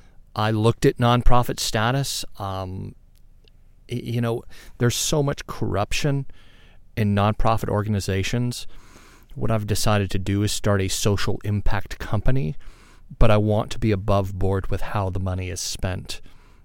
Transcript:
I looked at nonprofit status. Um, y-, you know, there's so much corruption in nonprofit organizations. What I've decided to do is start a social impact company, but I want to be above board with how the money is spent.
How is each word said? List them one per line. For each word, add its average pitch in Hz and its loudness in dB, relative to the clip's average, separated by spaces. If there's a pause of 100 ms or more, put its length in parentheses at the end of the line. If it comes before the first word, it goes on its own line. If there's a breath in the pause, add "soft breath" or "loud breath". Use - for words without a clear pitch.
(360 soft breath)
I 107 -2
looked 113 2
at 139 4
nonprofit 123 6
status. 123 -2 (140)
Um, 95 -8 (960)
y-, 120 -6
you 117 -4
know, 117 -4 (340 loud breath)
there's 120 2
so - 0
much - -4
corruption 113 -2 (720 soft breath)
in 104 2
nonprofit 107 2
organizations. 104 -2 (640 loud breath)
What - -2
I've 107 -2
decided 104 2
to 101 0
do 98 0
is 104 0
start 101 0
a 95 -2
social 101 0
impact 104 -2
company, 135 2 (640 soft breath)
but 110 10
I 104 8
want 107 0
to - -6
be 110 0
above 98 -2
board 95 0
with 98 -2
how 98 -2
the 92 -4
money 92 -4
is 90 -8
spent. - -6 (440 soft breath)